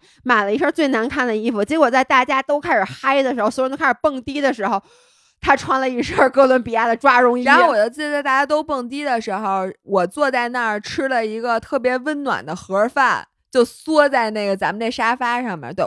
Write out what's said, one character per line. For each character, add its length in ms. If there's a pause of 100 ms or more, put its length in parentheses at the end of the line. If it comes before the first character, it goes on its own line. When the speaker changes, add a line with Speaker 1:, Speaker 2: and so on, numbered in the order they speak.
(240)
Speaker 1:
买 200
了 80
一 60
身 140
最 160
难 200
看 180
的 100
衣 140
服， 140
结 140
果 120
在 120
大 220
家 180
都 160
开 180
始 60
嗨 400
的 120
时 80
候， 80
所 120
有 60
人 20
都 120
开 60
始 140
蹦 200
迪 180
的 120
时 140
候， 160 (580)
他 160
穿 240
了 80
一 140
身 280
哥 160
伦 160
比 100
亚 140
的 80
抓 260
绒 180
衣。 60
Speaker 2:
然 120
后 120
我 80
就 120
记 140
得 200
大 80
家 140
都 180
蹦 260
迪 160
的 140
时 140
候， 340 (180)
我 220
坐 240
在 180
那 180
儿 140
吃 280
了 160
一 160
个 180
特 200
别 200
温 240
暖 220
的 120
盒 320
饭， 360 (260)
就 140
缩 440
在 220
那 180
个 80
咱 160
们 80
那 100
沙 240
发 260
上 160
面。 160
对， 140